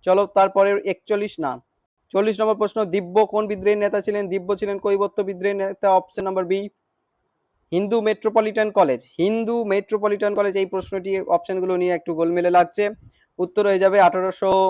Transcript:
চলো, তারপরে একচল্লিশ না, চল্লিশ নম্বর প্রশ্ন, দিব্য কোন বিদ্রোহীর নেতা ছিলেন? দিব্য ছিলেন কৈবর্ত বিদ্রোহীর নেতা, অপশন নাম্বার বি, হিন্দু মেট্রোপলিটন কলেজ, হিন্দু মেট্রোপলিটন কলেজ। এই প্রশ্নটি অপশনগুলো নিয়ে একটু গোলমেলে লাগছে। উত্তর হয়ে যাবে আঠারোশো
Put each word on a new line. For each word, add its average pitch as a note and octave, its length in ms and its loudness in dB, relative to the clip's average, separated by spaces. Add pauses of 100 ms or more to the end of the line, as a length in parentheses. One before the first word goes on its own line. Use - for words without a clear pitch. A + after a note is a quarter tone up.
চলো, F#3+ 240 2
তারপরে G3 440 4 (140)
একচল্লিশ G3+ 560 -4
না, B2+ 200 -4 (520)
চল্লিশ G#3 280 0
নম্বর A3 160 2
প্রশ্ন, G#3 280 -2
দিব্য F#3 420 0
কোন G#3+ 200 -2
বিদ্রোহীর G#3 320 0
নেতা G3+ 220 0
ছিলেন? G3+ 280 -4
দিব্য F#3 260 -4
ছিলেন G3+ 240 -4
কৈবর্ত G3 420 0
বিদ্রোহীর G3 360 -4
নেতা, G3 340 -2
অপশন F#3+ 340 0
নাম্বার F#3+ 200 -2
বি, G3 240 -4 (1040)
হিন্দু G3+ 280 0
মেট্রোপলিটন G#3+ 680 0
কলেজ, A#3+ 300 2 (180)
হিন্দু A3 460 0
মেট্রোপলিটন G#3 680 -2
কলেজ। G3+ 220 0
এই G3 100 0
প্রশ্নটি F#3+ 540 -6
অপশনগুলো F#3 560 -2
নিয়ে F3+ 180 0
একটু E3+ 200 -6
গোলমেলে E3+ 360 0
লাগছে। F3+ 340 2 (540)
উত্তর F3+ 280 -2
হয়ে G3 120 2
যাবে F#3+ 220 4
আঠারোশো F#3 520 2 (180)